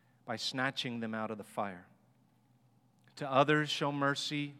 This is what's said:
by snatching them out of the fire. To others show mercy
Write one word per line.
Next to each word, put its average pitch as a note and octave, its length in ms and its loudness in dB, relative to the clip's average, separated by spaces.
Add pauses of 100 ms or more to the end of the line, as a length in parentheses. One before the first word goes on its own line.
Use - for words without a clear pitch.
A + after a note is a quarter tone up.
(260)
by A#2 120 -4
snatching C3 600 -2
them A2+ 160 -4
out A2 160 -4
of G#2 80 -8
the G2 40 -10
fire. G2 440 -6 (1300)
To C#3+ 140 -6
others C#3+ 380 6
show D3 220 0
mercy C#3+ 680 -2